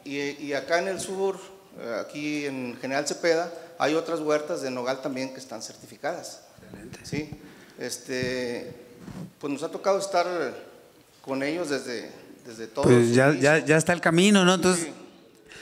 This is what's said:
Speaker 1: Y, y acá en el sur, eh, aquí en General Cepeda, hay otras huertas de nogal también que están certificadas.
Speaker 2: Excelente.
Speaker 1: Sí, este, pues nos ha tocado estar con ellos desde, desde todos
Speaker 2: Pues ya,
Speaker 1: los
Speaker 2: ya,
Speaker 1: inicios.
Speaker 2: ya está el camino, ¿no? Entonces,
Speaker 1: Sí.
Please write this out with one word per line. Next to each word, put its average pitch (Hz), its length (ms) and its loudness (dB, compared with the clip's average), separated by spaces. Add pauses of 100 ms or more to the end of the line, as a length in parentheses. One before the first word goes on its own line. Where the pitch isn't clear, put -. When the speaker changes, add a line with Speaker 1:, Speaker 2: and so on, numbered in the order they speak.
Speaker 1:
Y, 143 120 -6
y 143 360 -6
acá 151 260 0
en 185 80 -2
el 185 120 -4
sur, 190 380 -4 (420)
eh, 113 220 -6
aquí 147 440 -6
en 131 360 -6
General 139 240 -2
Cepeda, 170 460 0 (280)
hay 143 160 2
otras 165 240 -2
huertas 151 420 -2
de 135 80 -6
nogal 127 320 -4
también 135 320 -6
que - 60 -14
están 113 220 -14
certificadas. 139 840 -12 (180)
Speaker 2:
Excelente. - 420 -18
Speaker 1:
Sí, 147 260 -6 (500)
este, 127 920 -6 (680)
pues 143 120 -6
nos 139 120 -6
ha 165 60 -6
tocado 190 300 -2
estar 175 280 0 (920)
con 135 200 -4
ellos 156 280 -4
desde, 123 420 -6 (340)
desde 113 220 -14
todos - 200 0
Speaker 2:
Pues 120 260 8
ya, 131 140 8
Speaker 1:
los 143 120 4
Speaker 2:
ya, 139 120 6
Speaker 1:
inicios. 156 180 4
Speaker 2:
ya 156 80 8
está 160 160 2
el 170 80 -2
camino, 185 440 6
¿no? 180 80 8
Entonces, 180 320 2
Speaker 1:
Sí. 143 80 -12 (680)